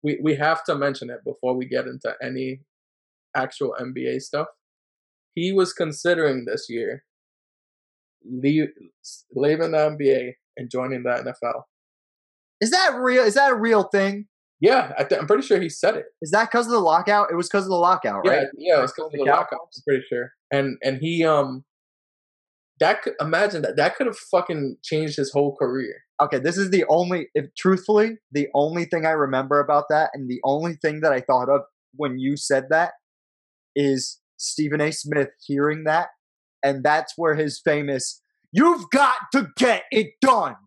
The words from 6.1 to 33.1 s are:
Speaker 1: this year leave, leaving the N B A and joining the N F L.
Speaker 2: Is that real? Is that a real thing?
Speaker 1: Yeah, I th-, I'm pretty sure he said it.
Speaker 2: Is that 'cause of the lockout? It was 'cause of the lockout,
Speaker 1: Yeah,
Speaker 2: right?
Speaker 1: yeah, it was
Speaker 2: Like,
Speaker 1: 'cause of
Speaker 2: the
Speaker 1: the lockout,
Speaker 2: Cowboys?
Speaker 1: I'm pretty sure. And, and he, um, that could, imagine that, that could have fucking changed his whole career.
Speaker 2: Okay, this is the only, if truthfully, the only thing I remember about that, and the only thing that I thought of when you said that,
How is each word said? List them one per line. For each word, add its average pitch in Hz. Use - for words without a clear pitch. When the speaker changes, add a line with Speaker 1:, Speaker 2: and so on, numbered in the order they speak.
Speaker 1:
this 110
year 117
leave, 139
leaving 156
the 156
N 151
B 139
A 123
and 123
joining 127
the 123
N 127
F 123
L. -
Speaker 2:
Is 226
that 349
real? 254
Is 208
that 277
a 240
real 214
thing? 202
Speaker 1:
Yeah, 233
I -
th-, -
I'm 156
pretty 233
sure 190
he 170
said 202
it. -
Speaker 2:
Is 156
that 220
'cause 233
of 233
the 226
lockout? 180
It 170
was 175
'cause 202
of 190
the 180
lockout, 170
Speaker 1:
Yeah, 185
Speaker 2:
right? 139
Speaker 1:
yeah, 160
it 131
was -
Speaker 2:
Like, -
Speaker 1:
'cause 156
of 151
Speaker 2:
the 143
Speaker 1:
the 139
lockout, -
Speaker 2:
Cowboys? -
Speaker 1:
I'm -
pretty 131
sure. 123
And, 139
and 131
he, 165
um, 139
that 180
could, -
imagine 165
that, 131
that 156
could 269
have 208
fucking 151
changed 156
his 139
whole 143
career. 131
Speaker 2:
Okay, 147
this 170
is 196
the 185
only, 175
if 160
truthfully, 208
the 143
only 160
thing 160
I 160
remember 135
about 147
that, 156
and 135
the 123
only 156
thing 156
that 156
I 127
thought 127
of 139
when 131
you 135
said 135
that, 165